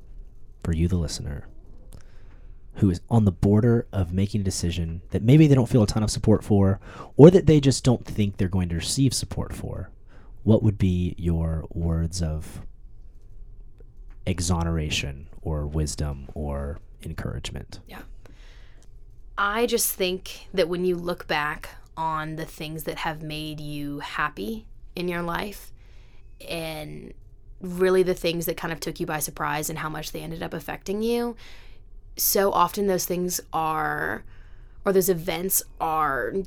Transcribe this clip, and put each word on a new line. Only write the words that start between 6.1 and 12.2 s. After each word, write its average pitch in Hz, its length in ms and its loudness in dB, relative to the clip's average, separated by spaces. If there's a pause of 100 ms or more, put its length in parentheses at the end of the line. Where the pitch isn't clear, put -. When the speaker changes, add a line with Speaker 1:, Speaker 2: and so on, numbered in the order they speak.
Speaker 1:
for, 98 360 4 (360)
or 147 140 12
that 180 160 8
they 151 140 8
just 135 240 2
don't 123 200 4
think 101 340 -2
they're 95 100 2
going 90 200 0
to 85 60 -4
receive 123 400 0
support - 400 -6
for, - 380 -10 (500)
what 107 220 6
would 104 160 4
be 90 360 2
your 82 540 0
words 82 500 0
of 78 460 -4 (1600)